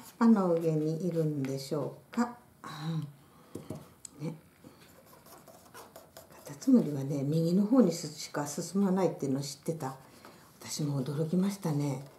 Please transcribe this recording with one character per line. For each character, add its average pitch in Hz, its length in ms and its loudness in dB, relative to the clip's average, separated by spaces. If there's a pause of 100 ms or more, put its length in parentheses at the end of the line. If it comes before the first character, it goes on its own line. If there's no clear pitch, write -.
(180)
ぱ 233 80 4
の 190 280 6
上 165 180 2
に 160 340 0
い 170 40 2
る 160 120 0
ん 151 200 0
で 135 160 -2
し - 160 -6
ょ 143 240 -4 (160)
う - 20 -6
か？ 240 220 -2 (300)
う - 0 - (1600)
ん。 - 20 -8
ね。 160 80 -8 (2000)
カ - 60 -16
タ 143 60 -12
ツ - 160 2
ム 220 100 10
リ 147 80 -2
は 139 140 -4
ね、 139 180 -2
右 165 320 2
の 202 100 4
方 247 160 6
に 180 120 6
し - 400 -10
か 147 120 -4
進 175 380 -4
ま 196 80 2
な 190 140 2
い 160 60 2
っ - 40 -4
て - 120 -4
い - 20 -2
う 135 60 0
の 139 40 -2
を 143 40 -4
知 - 120 -10
っ - 40 -18
て - 160 -6
た。 135 200 -8 (680)
私 - 220 -8
も 139 180 -2
驚 151 280 -4
き 180 80 0
ま 185 120 2
し 196 100 -6
た 165 120 -4
ね。 143 340 -2 (140)